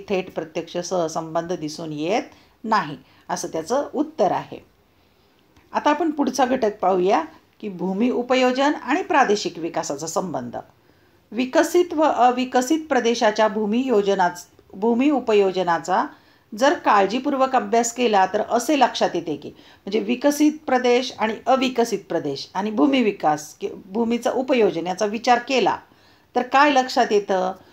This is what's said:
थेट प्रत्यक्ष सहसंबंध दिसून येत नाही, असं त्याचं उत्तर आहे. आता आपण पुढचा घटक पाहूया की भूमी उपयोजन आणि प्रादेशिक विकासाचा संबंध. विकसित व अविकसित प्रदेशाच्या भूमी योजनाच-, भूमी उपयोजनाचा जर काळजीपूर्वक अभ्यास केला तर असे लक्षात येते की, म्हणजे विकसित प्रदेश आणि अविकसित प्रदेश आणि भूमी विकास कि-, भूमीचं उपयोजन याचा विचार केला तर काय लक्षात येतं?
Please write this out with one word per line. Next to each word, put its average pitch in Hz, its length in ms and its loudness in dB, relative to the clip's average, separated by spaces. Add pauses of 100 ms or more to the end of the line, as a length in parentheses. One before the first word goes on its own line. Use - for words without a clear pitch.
थेट 185 260 -4
प्रत्यक्ष 160 420 -8
सहसंबंध 170 760 -4
दिसून 156 400 -8
येत 170 300 -2 (420)
नाही, 190 320 -2 (320)
असं 180 200 -6
त्याचं 190 460 -4
उत्तर 220 380 0
आहे. - 320 -8 (1080)
आता 233 180 0
आपण 311 200 0
पुढचा 277 340 0
घटक 247 260 0 (100)
पाहूया 190 420 2 (380)
की 214 80 -8
भूमी 190 420 -2
उपयोजन 254 640 2
आणि 302 280 -2
प्रादेशिक 202 560 0
विकासाचा 160 480 -6
संबंध. 139 500 -6 (760)
विकसित 330 640 0
व 311 80 0
अविकसित 254 760 2 (100)
प्रदेशाच्या 226 600 2
भूमी 214 380 0
योजनाच-, 196 760 0 (120)
भूमी 233 380 2
उपयोजनाचा 190 920 2 (540)
जर 285 160 4
काळजीपूर्वक 262 840 2
अभ्यास 233 360 0
केला 208 340 2
तर 202 240 0
असे 269 300 2
लक्षात 214 340 2
येते 160 220 -4
की, 139 140 -14
म्हणजे - 480 -8
विकसित 285 540 2 (140)
प्रदेश 247 520 2
आणि 220 160 -2 (120)
अविकसित 240 520 2 (100)
प्रदेश 147 460 -4
आणि 202 160 -4
भूमी 262 320 2
विकास 156 520 -2
कि-, - 160 -8 (140)
भूमीचं 233 480 -2
उपयोजन 220 540 0
याचा 185 200 -2
विचार 233 320 2
केला 233 380 0 (600)
तर 247 60 0
काय 277 280 4
लक्षात 254 400 2
येतं? 190 420 0 (200)